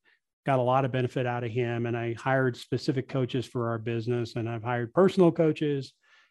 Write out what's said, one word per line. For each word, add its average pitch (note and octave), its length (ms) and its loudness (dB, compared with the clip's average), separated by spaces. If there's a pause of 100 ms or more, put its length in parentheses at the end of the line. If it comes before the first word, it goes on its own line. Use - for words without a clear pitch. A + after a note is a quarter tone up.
(460)
got C3+ 120 2
a B2+ 60 2
lot C3 220 2
of B2 80 -4
benefit B2+ 340 -2
out A#2+ 160 -4
of A#2 80 -6
him. A#2 340 -2
And A#2 100 -2
I A#2 180 -4
hired C3 420 0
specific - 540 -4
coaches B2+ 360 -2
for A#2+ 240 -4
our A#2 80 -2
business, A#2 600 -4
and A2+ 100 -4
I've A2+ 160 -8
hired A#2+ 300 -4
personal F#3 360 6
coaches. D3+ 600 0 (400)